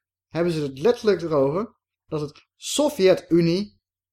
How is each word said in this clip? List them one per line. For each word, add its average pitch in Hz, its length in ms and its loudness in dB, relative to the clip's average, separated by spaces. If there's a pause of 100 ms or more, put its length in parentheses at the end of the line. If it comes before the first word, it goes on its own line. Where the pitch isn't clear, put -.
(280)
hebben 170 240 -2
ze 156 100 -4
het 135 160 -8
letterlijk 202 440 0
erover 156 520 -2 (320)
dat 156 140 -6
het - 260 -12 (100)
Sovjet-Unie 185 1200 0 (320)